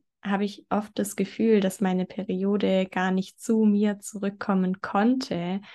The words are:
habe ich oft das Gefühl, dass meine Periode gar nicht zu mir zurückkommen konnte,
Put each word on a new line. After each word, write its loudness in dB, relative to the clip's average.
habe -2
ich -10
oft -2
das -4
Gefühl, 2
dass -2
meine 0
Periode 0
gar -2
nicht -2
zu 2
mir 4
zurückkommen -2
konnte, 0